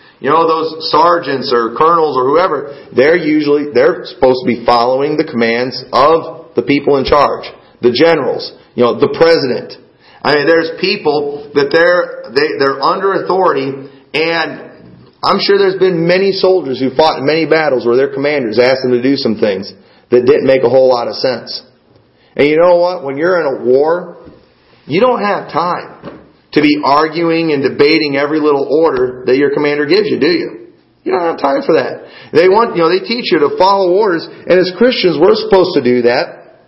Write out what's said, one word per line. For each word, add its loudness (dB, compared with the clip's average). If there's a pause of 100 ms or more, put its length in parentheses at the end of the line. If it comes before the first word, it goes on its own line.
(220)
You -4
know, 2
those -4
sergeants 0
or -2
colonels 0
or 0
whoever, -2 (180)
they're 4
usually, -2
they're 0
supposed 0
to -8
be -2
following 0
the 0
commands -2
of 0
the -2
people 0
in -6
charge, 0 (320)
the 2
generals, 0 (240)
you 2
know, -2
the 2
president. 0 (400)
I 0
mean, -2
there's 2
people -4
that 0
they're, 0
they, 0
they're 0
under -2
authority, -2 (400)
and -6 (320)
I'm 0
sure 2
there's 0
been 0
many 0
soldiers 0
who -2
fought 2
in -6
many 0
battles 0
where 2
their 0
commanders -2
asked 2
them 0
to 0
do 0
some -2
things -4 (400)
that 4
didn't 2
make 4
a 2
whole 4
lot -2
of -8
sense. -6 (720)
And 4
you 2
know 6
what? -2
When -8
you're 0
in -4
a -6
war, 0 (640)
you -2
don't 0
have -4
time -8 (320)
to 0
be 2
arguing 0
and 0
debating 0
every -2
little 0
order 0
that 2
your 2
commander -2
gives 0
you, -2
do 2
you? -6 (300)
You -6
don't -2
have -4
time -2
for 2
that. -8 (240)
They 6
want, 2
you 0
know, 2
they 0
teach -6
you 2
to -2
follow 2
orders, 0
and 0
as 0
Christians, 2
we're 4
supposed 2
to 0
do 2
that. -4